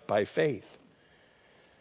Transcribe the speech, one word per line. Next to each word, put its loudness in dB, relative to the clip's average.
by 2
faith. -2